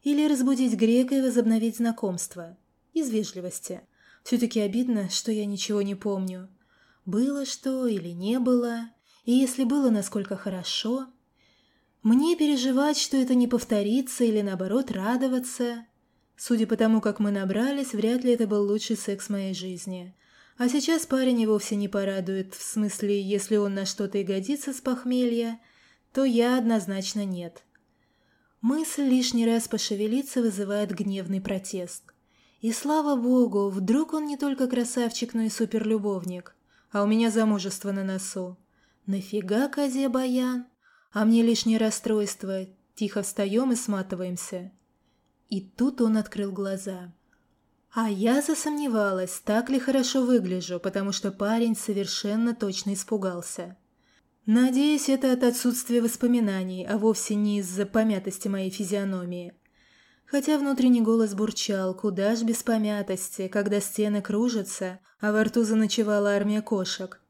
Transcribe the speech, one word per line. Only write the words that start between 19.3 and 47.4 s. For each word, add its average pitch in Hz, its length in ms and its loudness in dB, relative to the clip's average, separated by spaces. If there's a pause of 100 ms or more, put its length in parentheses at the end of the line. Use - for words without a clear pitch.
моей 196 240 -4
жизни. 185 600 -10 (440)
А 247 100 2
сейчас 311 380 2
парень 254 340 2
и 220 60 4
вовсе 208 300 0
не 202 120 -2
порадует, 190 680 -4
в - 80 -14
смысле, 202 600 -2
если 196 340 0
он 202 160 2
на 196 140 -4
что-то 196 320 -4
и 196 40 0
годится 202 520 -4
с - 80 -12
похмелья, 247 760 0 (540)
то 269 140 2
я 247 320 4
однозначно 202 680 0
нет. 175 400 -8 (960)
Мысль 294 440 0
лишний 247 420 4
раз 226 200 2
пошевелиться 220 760 -2
вызывает 208 480 -2
гневный 196 500 -4
протест. 190 600 -6 (580)
И 220 120 -2
слава 294 440 0
богу, 233 540 2
вдруг 220 420 0
он 302 140 -4
не 294 100 -6
только 269 300 0
красавчик, 240 680 -2
но 226 80 -2
и 220 80 0
суперлюбовник. 208 1080 -4 (380)
А 202 100 2
у 202 40 2
меня 226 240 4
замужество 202 600 0
на 196 120 -4
носу. 190 540 -6 (480)
«Нафига 202 640 -2
козе 269 420 0
баян? 254 560 0 (460)
А 214 120 0
мне 226 200 6
лишнее 226 340 2
расстройство. 208 880 -2 (300)
Тихо 202 260 -2
встаём 208 480 0
и 233 60 2
сматываемся». 185 960 -6 (760)
И 196 120 -4
тут 254 400 -2
он 220 160 2
открыл 208 340 -4
глаза. 190 640 -8 (760)